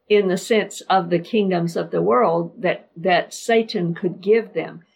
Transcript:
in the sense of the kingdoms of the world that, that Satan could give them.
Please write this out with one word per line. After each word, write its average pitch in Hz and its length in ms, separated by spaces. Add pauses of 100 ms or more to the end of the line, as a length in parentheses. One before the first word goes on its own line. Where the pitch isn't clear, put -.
in 208 200
the 180 100
sense 196 440
of 180 280
the 170 80
kingdoms 175 580
of 170 140
the 170 140
world 175 580
that, - 340
that 170 380
Satan 220 640
could 165 260
give 214 320
them. 165 300 (120)